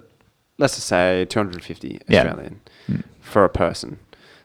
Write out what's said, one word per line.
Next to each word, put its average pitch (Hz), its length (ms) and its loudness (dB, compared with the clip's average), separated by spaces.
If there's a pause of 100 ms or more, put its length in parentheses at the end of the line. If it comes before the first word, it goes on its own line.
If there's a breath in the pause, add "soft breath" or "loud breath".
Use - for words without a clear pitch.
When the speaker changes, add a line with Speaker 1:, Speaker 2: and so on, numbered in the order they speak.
(580)
Speaker 1:
let's 139 160 0
just - 120 -10
say 92 420 2
two - 100 -4
hundred 90 260 -4
fifty - 340 -12 (100)
Speaker 2:
Yeah. 95 180 6
Speaker 1:
Australian 76 340 -8 (300 loud breath)
Speaker 2:
Mm. - 120 -4 (180 loud breath)
Speaker 1:
for - 240 4
a 87 40 6
person. - 500 -4 (460 soft breath)